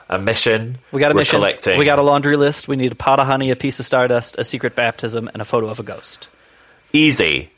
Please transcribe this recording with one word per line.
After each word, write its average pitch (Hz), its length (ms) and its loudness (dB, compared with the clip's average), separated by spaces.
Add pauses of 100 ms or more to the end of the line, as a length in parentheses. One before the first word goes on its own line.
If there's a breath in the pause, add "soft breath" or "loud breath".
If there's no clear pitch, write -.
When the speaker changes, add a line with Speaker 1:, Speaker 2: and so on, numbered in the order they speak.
Speaker 1:
a, - 80 -2
a - 20 -4
mission. 113 600 0 (120)
Speaker 2:
We 139 100 -4
got 147 120 4
a - 20 2
Speaker 1:
We're 160 60 4
Speaker 2:
mission. - 180 0
Speaker 1:
collecting. 98 400 0
Speaker 2:
We 147 60 2
got 143 140 4
a 143 40 2
laundry 143 340 2
list. 143 300 0
We 139 100 -2
need 127 160 -2
a - 40 -16
pot 139 240 2
of 131 60 2
honey, 135 240 0
a 123 60 0
piece 139 220 -4
of 131 80 -8
stardust, 123 520 0
a 123 60 -4
secret 123 300 -4
baptism, 113 580 -4
and 107 100 -10
a - 20 -8
photo 113 240 -2
of 110 100 -8
a 117 40 -12
ghost. - 460 -14 (680 soft breath)
Speaker 1:
Easy. 104 640 2